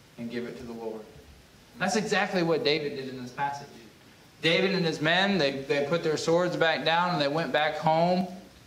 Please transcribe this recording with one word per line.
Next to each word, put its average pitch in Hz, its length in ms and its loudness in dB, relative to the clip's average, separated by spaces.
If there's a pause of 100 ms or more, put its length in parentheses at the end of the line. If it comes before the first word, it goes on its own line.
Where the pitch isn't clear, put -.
(180)
and 117 120 -8
give 117 160 -6
it 117 120 -10
to 123 60 -14
the 117 100 -12
Lord. 110 280 -10 (760)
That's 196 180 0
exactly 196 480 0
what 160 200 2
David 147 340 0
did 131 120 -8
in 127 120 -10
this 123 100 -12
passage. - 360 -6 (720)
David 185 340 2
and 170 100 0
his 147 160 -2
men, 185 360 2
they, 139 140 2
they 143 340 -2
put 165 180 0
their 151 140 0
swords 170 380 2
back 151 300 2
down 170 280 2
and 156 80 0
they 139 60 2
went 151 240 -2
back 151 260 2
home. 175 500 2 (400)